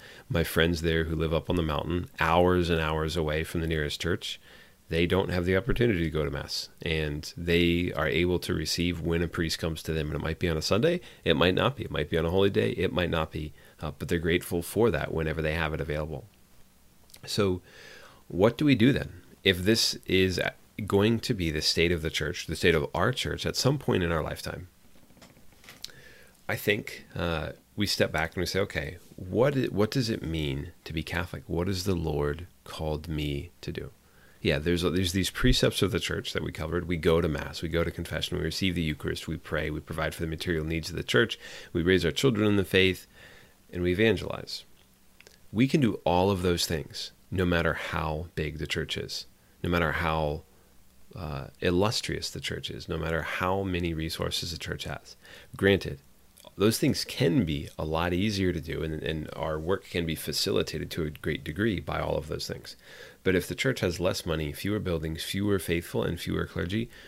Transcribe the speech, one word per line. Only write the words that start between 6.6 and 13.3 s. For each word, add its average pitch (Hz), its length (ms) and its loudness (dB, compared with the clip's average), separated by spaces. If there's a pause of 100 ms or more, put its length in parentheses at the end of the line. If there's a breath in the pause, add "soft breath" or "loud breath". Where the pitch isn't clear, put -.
and 78 520 -4
they 87 580 2
are 78 140 0
able 87 300 2
to 92 160 -2
receive 85 480 -2
when 85 220 0
a 85 40 -2
priest 82 300 -2
comes 80 240 -4
to 82 120 -4
them. 78 140 -2
And 71 100 -4
it 71 60 -4
might 80 140 -2
be 90 100 -2
on 80 100 0
a 78 40 -2
Sunday, 156 400 2 (220 loud breath)
it 82 120 4
might 87 200 4
not 101 200 2
be. - 100 -8
It - 60 -8
might 76 200 -2
be 82 80 2
on 80 60 2
a 82 40 2
holy 98 220 4
day, 107 200 0
it 90 220 -2
might 87 160 0
not 82 220 0